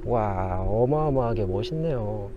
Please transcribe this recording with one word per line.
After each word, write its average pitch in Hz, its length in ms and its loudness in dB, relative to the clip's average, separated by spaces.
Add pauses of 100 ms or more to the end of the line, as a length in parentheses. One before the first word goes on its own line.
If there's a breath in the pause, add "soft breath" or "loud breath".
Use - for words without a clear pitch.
와, 95 640 0
어마어마하게 123 800 2
멋있네요. 107 920 -2